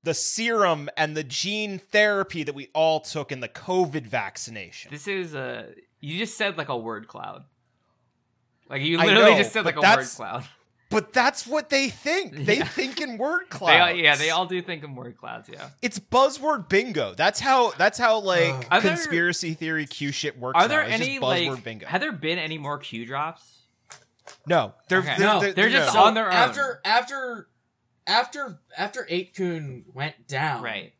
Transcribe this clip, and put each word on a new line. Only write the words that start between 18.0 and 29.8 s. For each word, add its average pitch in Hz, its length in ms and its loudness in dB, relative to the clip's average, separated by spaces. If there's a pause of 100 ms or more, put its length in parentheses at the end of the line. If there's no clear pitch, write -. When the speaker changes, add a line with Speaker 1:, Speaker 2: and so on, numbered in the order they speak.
Speaker 1:
like, 175 340 2
Speaker 3:
Ugh. 131 180 -8
Speaker 2:
Are 180 100 6
there, 196 140 2
Speaker 1:
conspiracy 175 600 -2
theory 156 320 -4
Q 143 240 -6
shit 143 260 -6
works 131 240 0
Speaker 2:
are 202 60 6
there 302 160 0
Speaker 1:
now. - 100 -2
It's 220 80 -2
Speaker 2:
any, 269 140 -4
Speaker 1:
just 262 80 -6
buzzword 170 320 0
Speaker 2:
like, 113 80 -16
Speaker 1:
bingo. 110 240 -12
Speaker 2:
have 180 140 -2
there 302 100 -4
been 160 260 -4
any 156 220 -6
more 143 180 -6
Q 117 300 -12
drops? 147 540 -8 (840)
Speaker 1:
No. 143 280 2 (140)
They're, 185 120 4
Speaker 2:
Okay. 147 180 -2
Speaker 1:
they're, 202 100 4
Speaker 3:
No. 208 120 4
Speaker 1:
they're, 196 140 0
Speaker 2:
They're 208 180 4
just 165 240 4
Speaker 1:
no. 220 80 8
Speaker 2:
on 220 100 8
their 220 140 -2
own. 180 60 0
Speaker 3:
After, 254 520 0
after, 240 600 -2 (600)
after, 240 520 -2 (180)
after 185 320 -6
Eight 180 260 -6
Kun 156 580 -6